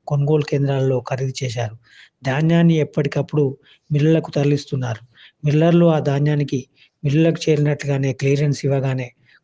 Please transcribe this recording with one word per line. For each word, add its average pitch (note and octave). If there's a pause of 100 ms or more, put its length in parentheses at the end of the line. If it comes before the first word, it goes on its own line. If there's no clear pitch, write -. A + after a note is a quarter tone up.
కొనుగోలు C#3+
కేంద్రాల్లో C3+
ఖరీదు C3
చేశారు. A2+ (460)
ధాన్యాన్ని E3
ఎప్పటికప్పుడు D3 (340)
మిల్లులకు D#3
తరలిస్తున్నారు. C#3 (380)
మిల్లర్లు E3
ఆ D#3+
ధాన్యానికి C#3+ (380)
మిల్లులకు D#3+
చేరినట్లుగానే C#3+
క్లియరెన్స్ C#3
ఇవ్వగానే C3 (320)